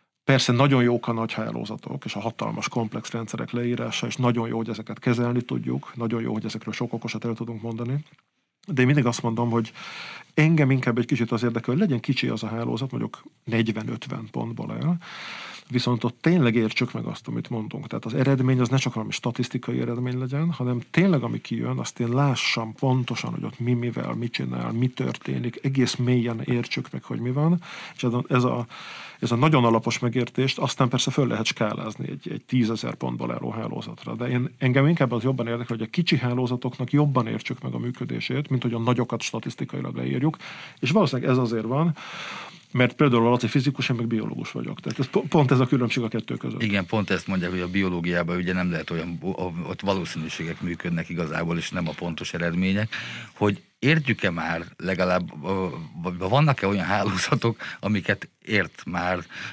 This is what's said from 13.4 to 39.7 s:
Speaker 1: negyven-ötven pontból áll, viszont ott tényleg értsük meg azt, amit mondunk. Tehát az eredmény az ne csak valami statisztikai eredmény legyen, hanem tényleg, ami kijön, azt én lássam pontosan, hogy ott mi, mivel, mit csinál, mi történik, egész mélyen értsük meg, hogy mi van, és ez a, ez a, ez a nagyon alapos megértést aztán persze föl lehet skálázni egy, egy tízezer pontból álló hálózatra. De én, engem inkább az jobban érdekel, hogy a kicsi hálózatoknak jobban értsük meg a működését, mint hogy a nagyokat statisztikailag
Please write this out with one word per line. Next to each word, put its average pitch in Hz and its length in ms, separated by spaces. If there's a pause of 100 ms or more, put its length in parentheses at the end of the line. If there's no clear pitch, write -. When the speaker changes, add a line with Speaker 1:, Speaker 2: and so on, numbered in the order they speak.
Speaker 1:
negyven-ötven 113 880
pontból 117 400
áll, 135 260 (720)
viszont 123 340
ott 117 160
tényleg 156 340
értsük 113 380
meg - 120
azt, 117 240
amit 117 220
mondunk. 110 360
Tehát - 180
az 110 100
eredmény 131 460
az 120 80
ne 131 80
csak 135 180
valami 107 180
statisztikai 123 680
eredmény 123 380
legyen, 139 340
hanem 123 280 (100)
tényleg, 175 320
ami 117 180
kijön, 120 380
azt - 220
én 120 80
lássam 120 640
pontosan, 123 560
hogy - 140
ott 113 140
mi, 123 140
mivel, 120 420
mit 113 180
csinál, 123 400
mi 123 160
történik, 123 760
egész 135 320
mélyen 120 500
értsük 120 460
meg, 127 120
hogy 120 180
mi 123 100
van, 165 320 (320)
és - 80
ez 123 100
a, 123 160
ez 123 160
a, 120 220 (520)
ez 113 120
a 117 60
nagyon 143 280
alapos 113 340
megértést 127 600
aztán 131 300
persze 135 220
föl 139 160
lehet 113 180
skálázni 110 640
egy, - 200
egy - 160
tízezer 113 500
pontból 120 380
álló 120 180
hálózatra. 113 640
De 120 140
én, 123 300
engem 135 280
inkább 143 260
az 113 100
jobban 123 240
érdekel, 117 300
hogy 110 100
a - 40
kicsi 170 280
hálózatoknak 123 720
jobban 139 340
értsük 110 360
meg 127 120
a 120 40
működését, 120 680
mint 127 140
hogy 117 120
a 117 40
nagyokat 120 440
statisztikailag 131 760